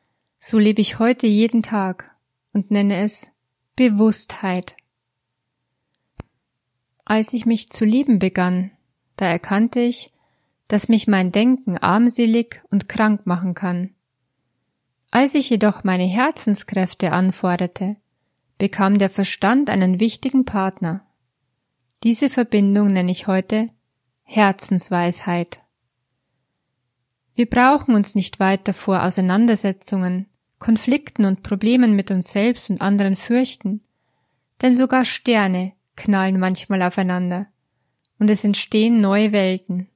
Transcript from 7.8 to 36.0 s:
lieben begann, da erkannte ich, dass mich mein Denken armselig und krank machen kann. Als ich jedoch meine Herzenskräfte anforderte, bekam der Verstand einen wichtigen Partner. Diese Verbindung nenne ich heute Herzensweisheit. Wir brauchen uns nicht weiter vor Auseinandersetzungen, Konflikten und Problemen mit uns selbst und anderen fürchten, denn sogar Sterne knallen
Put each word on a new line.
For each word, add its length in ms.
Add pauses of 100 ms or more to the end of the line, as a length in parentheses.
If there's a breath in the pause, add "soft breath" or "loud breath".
lieben 360
begann, 520 (440)
da 100
erkannte 540
ich, 340 (540)
dass 200
mich 200
mein 240
Denken 460
armselig 920
und 180
krank 380
machen 300
kann. 400 (1160)
Als 240
ich 140
jedoch 340
meine 200
Herzenskräfte 1080
anforderte, 840 (640)
bekam 420
der 100
Verstand 600
einen 300
wichtigen 460
Partner. 600 (960)
Diese 260
Verbindung 580
nenne 240
ich 160
heute 420 (540)
Herzensweisheit. 1400 (1700)
Wir 140
brauchen 460
uns 200
nicht 240
weiter 340
vor 300
Auseinandersetzungen, 1200 (320)
Konflikten 640
und 180
Problemen 520
mit 160
uns 200
selbst 380
und 120
anderen 340
fürchten, 680 (800)
denn 140
sogar 300
Sterne 680 (220)
knallen 440